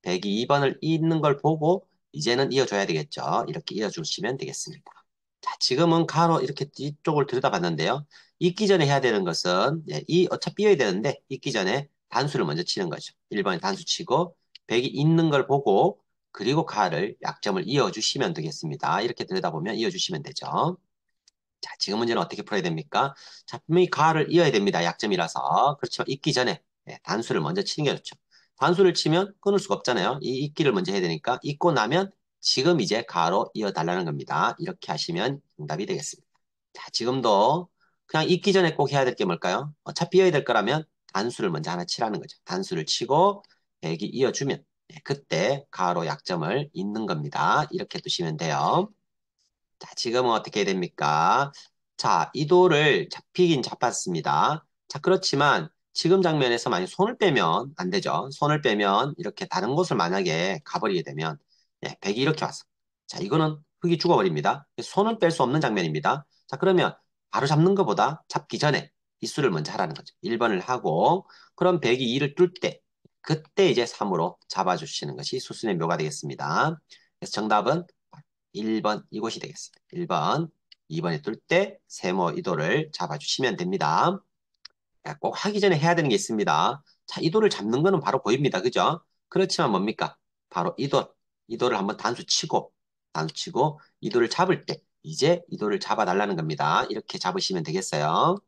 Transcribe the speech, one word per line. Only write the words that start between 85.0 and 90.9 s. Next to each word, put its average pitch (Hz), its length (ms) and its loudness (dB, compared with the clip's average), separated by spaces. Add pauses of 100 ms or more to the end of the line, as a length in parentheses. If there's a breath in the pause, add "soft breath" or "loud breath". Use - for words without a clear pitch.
자, 151 140 -12
꼭 - 260 -6
하기 208 160 -2
전에 185 180 6
해야 170 160 4
되는 160 160 2
게 107 60 4
있습니다. 98 640 0 (240 soft breath)
자, - 140 -8
이도를 196 300 2
잡는 113 320 -2
거는 190 180 4
바로 - 220 -2
보입니다. 117 400 2
그죠? 120 400 0 (260)
그렇지만 175 420 0
뭡니까? 101 460 -2 (340)
바로 87 280 -2
이도, - 360 -2 (340)